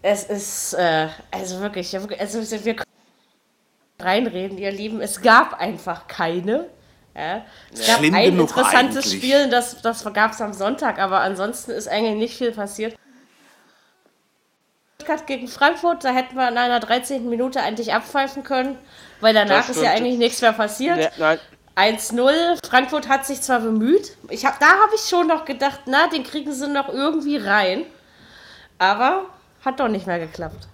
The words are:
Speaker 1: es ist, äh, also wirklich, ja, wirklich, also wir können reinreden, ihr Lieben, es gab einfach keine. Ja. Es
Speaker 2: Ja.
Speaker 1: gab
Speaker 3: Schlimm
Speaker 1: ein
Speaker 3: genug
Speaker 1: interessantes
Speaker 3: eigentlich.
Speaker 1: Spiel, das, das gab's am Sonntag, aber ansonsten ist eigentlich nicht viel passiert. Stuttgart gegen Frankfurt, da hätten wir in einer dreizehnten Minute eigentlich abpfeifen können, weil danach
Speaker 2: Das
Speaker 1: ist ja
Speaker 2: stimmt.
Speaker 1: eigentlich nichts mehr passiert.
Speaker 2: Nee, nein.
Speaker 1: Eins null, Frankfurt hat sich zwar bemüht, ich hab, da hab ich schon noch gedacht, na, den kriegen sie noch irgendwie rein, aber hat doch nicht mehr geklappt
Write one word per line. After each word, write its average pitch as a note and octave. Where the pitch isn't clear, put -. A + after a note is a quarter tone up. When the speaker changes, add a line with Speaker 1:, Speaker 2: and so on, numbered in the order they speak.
Speaker 1:
es G3+
ist, -
äh, D#3+
also F#3
wirklich, G3
ja, F#3+
wirklich, G#3
also G#3
wir A3+
können -
reinreden, F#3+
ihr G3
Lieben, G#3+
es -
gab A#3
einfach F3
keine. F#3
Ja. F3
Es A2+
Speaker 2:
Ja. A3
Speaker 1:
gab -
Speaker 3:
Schlimm D#3
Speaker 1:
ein G3+
Speaker 3:
genug D#3
Speaker 1:
interessantes C4
Speaker 3:
eigentlich. F#3+
Speaker 1:
Spiel, C#4
das, A#3+
das A3+
gab's G#3+
am G#3
Sonntag, G#3
aber F#3+
ansonsten G3
ist -
eigentlich G#3+
nicht A3+
viel A#3+
passiert. A3
Stuttgart D#4
gegen B3
Frankfurt, E4+
da C4
hätten B3+
wir B3+
in A#3
einer B3
dreizehnten B3
Minute B3
eigentlich G#3+
abpfeifen C4+
können, C4
weil A3
danach G#3
Speaker 2:
Das B3
Speaker 1:
ist -
ja A3
Speaker 2:
stimmt. E3+
Speaker 1:
eigentlich B3
nichts A#3
mehr A3+
passiert. A3+
Speaker 2:
Nee, D#3+
nein. D#3+
Speaker 1:
Eins G#3+
null, D#4
Frankfurt C4+
hat C4+
sich C#4
zwar B3
bemüht, A3+
ich A#3
hab, -
da D4
hab G#4
ich A4
schon F4
noch D#4+
gedacht, C4+
na, C#4
den D#4+
kriegen D4
sie C4+
noch C#4
irgendwie D4
rein, G3+
aber B3+
hat C4
doch B3
nicht G3
mehr F3
geklappt D#3+